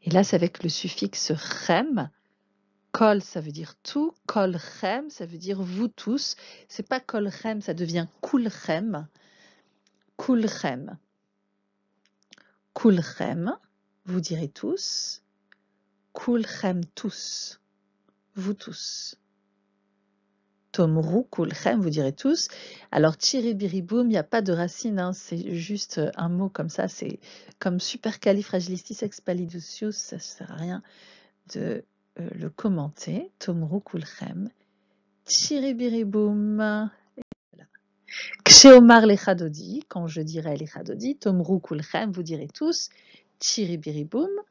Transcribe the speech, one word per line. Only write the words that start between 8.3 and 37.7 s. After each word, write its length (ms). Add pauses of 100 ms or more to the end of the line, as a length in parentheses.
chem. 560 (1080)
Kul 320
chem. 480 (1800)
Kul 280
chem, 540 (480)
vous 160
direz 300
tous. 760 (920)
Kul 320
chem 380 (120)
tous. 680 (720)
Vous 180
tous. 640 (1600)
Tomru, 560
kul 220
chem, 260
vous 100
direz 220
tous. 380 (420)
Alors, 240
tchiribiriboum, 920
il 20
n'y 80
a 60
pas 180
de 100
racine, 480
hein, 140
c'est 420
juste, 440
euh, 180
un 100
mot 220
comme 180
ça, 220
c'est 320 (380)
comme 200
supercalifragilisticexpialidocious, 2250
ça 240
ne 40
sert 300
à 40
rien 280 (680)
de, 320 (340)
euh, 160
le 140
commenter. 880
Tomru, 400
kul 260
chem. 440 (760)
Tchiribiriboum. 1300
Voilà. 340 (1500)